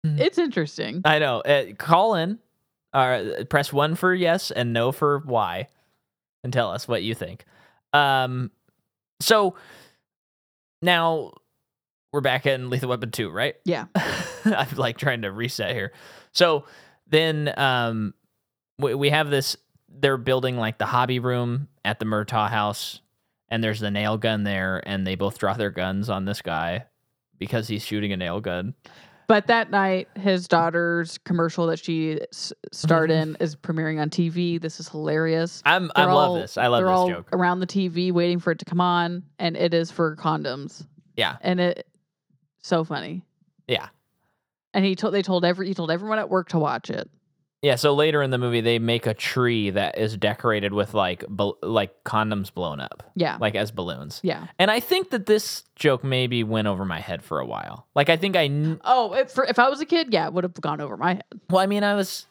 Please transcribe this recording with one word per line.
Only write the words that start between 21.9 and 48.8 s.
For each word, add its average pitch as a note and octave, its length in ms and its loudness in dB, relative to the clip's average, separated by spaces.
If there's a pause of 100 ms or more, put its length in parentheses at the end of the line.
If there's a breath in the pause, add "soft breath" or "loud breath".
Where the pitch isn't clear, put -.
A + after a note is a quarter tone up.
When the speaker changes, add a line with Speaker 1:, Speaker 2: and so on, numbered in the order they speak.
Speaker 1:
the A2 60 -2
Murtaugh G#2+ 440 0
house, G#2 520 -4 (480)
and A2+ 140 -2
there's G#2+ 160 -2
the G#2 120 -4
nail G#2+ 260 -2
gun G#2+ 260 0
there, F#2+ 420 -2
and G2 200 -4
they F#2+ 100 -2
both G2 220 -4
draw G2 160 0
their G#2 160 -2
guns F#2+ 400 -4
on F#2+ 160 -4
this G2+ 160 -6
guy E2+ 440 -4 (520)
because A2 300 -4
he's G#2 180 -6
shooting G#2 260 -2
a F#2+ 60 -4
nail F2+ 240 -4
gun. F#2+ 320 -4 (540 loud breath)
Speaker 2:
But G#3 200 4
that A#3 240 2
night, F#3+ 460 0
his F#3 300 0
daughter's E3+ 720 2
commercial E3+ 480 0
that E3 120 -2
she D#3+ 400 -2 (140)
s-, - 180 -10 (220)
starred D#3+ 360 2
Speaker 1:
Mm-hmm. D#3+ 220 2
Speaker 2:
in D#3 80 -10
is D#3 160 -2
premiering D#3+ 460 -4
on D3+ 80 -2
T E3+ 180 0
V. F3 300 -2
This D#3+ 240 -8
is - 80 -14
hilarious. D#3+ 760 -2
Speaker 1:
I'm, E3+ 300 4
I D3 80 6
Speaker 2:
They're F3+ 100 4
Speaker 1:
love F#3 180 6
Speaker 2:
all, F3+ 40 0
Speaker 1:
this. - 220 -6
I B2 100 2
love A#2+ 140 6
Speaker 2:
they're F#3 80 4
Speaker 1:
this F#3 80 4
Speaker 2:
all F3+ 120 4
Speaker 1:
joke. F3 220 -8
Speaker 2:
around F3+ 300 2
the F3+ 40 -2
T F#3+ 220 0
V F3 240 0
waiting F3 280 2
for E3+ 120 0
it D#3+ 80 -2
to - 60 -14
come F3 160 0
on, F3 420 0 (160)
and E3+ 160 -2
it F3 180 2
is E3 160 2
for D#3 280 -2
condoms. C#3+ 680 -4 (300)
Speaker 1:
Yeah. G2+ 240 0
Speaker 2:
And F3+ 220 0
it, - 260 -2 (760)
so E3 220 0
funny. D#3 400 -8 (460)
Speaker 1:
Yeah. A2 180 -2 (840)
Speaker 2:
And G3 100 2
he F#3+ 120 2
told, F#3+ 180 -2
they G3+ 80 2
told F3+ 240 2
every, F3+ 220 0
he G3 60 -4
told E3 180 -4
everyone G#3+ 280 -2
at - 100 -6
work F#3 200 0
to E3+ 100 0
watch C3 300 -2
it. - 200 -8 (540)
Speaker 1:
Yeah, C#3 120 4
so C#3+ 180 4
later D3+ 300 4
in C3 80 0
the B2 80 0
movie, A#2+ 220 2
they A#2 180 2
make A#2 260 0